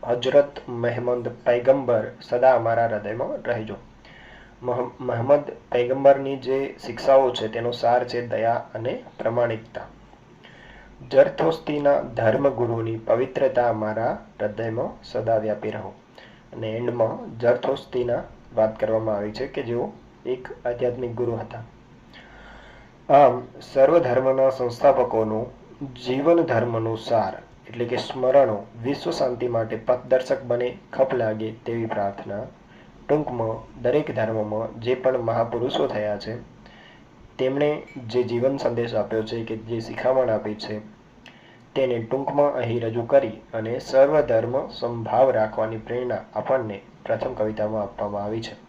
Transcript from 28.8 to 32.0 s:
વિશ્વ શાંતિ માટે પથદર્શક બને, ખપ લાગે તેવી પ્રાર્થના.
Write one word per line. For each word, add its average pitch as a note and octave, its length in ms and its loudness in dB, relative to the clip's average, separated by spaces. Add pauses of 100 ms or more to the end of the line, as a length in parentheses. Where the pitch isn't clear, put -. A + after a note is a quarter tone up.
વિશ્વ C#3 280 -2
શાંતિ B2 360 -2
માટે A2+ 280 -2
પથદર્શક B2+ 680 0
બને, B2 340 -2 (160)
ખપ C3 200 2
લાગે A2 380 -2
તેવી A#2 340 -6
પ્રાર્થના. G#2 580 -6 (640)